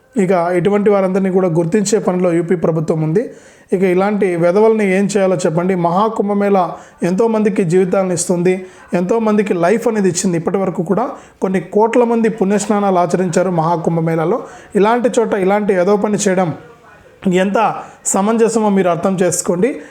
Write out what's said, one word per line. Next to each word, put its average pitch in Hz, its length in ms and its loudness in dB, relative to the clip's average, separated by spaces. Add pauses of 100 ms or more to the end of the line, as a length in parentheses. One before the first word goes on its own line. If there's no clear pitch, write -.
(240)
ఇక 180 80 0
ఇటువంటి 180 580 2
వారందరినీ 190 400 2
కూడా 185 180 2
గుర్తించే 175 520 0
పనిలో 180 340 0
యూపీ 170 220 0
ప్రభుత్వం 165 520 -2
ఉంది. 180 160 0 (500)
ఇక 190 100 0 (120)
ఇలాంటి 196 400 0
వెధవల్ని 208 500 2 (120)
ఏం 202 80 2
చేయాలో 190 300 0
చెప్పండి? 175 400 0
మహాకుంభమేళా 202 880 0 (400)
ఎంతోమందికి 208 600 0
జీవితాలను 185 500 0
ఇస్తుంది, 180 520 -2 (340)
ఎంతోమందికి 214 540 0 (120)
లైఫ్ 220 220 2
అనేది 214 220 0
ఇచ్చింది. 175 280 -2
ఇప్పటి 180 200 -2
వరకు 185 260 -2
కూడా 202 260 -2 (320)
కొన్ని 190 200 -2 (140)
కోట్ల 226 280 2
మంది 226 260 0
పుణ్యస్నానాలు 202 680 0
ఆచరించారు 180 500 0
మహాకుంభమేళాలో. 165 920 -2 (320)
ఇలాంటి 220 340 2 (100)
చోట 220 140 0
ఇలాంటి 202 400 0
ఏదో 185 240 2
పని 208 200 -2
చేయడం 185 380 0 (880)
ఎంత 202 320 0 (300)
సమంజసమో 220 640 0
మీరు 190 200 2
అర్థం 175 320 -2
చేసుకోండి. 180 480 0 (220)